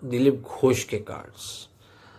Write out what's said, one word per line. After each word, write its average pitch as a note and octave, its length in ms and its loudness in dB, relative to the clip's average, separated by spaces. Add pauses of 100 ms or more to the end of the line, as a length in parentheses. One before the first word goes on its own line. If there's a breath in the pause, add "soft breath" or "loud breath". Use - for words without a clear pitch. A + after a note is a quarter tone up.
दिलीप B2+ 360 4
घोष - 440 2
के G#2+ 140 -6
कार्ड्स, - 680 -14 (500 loud breath)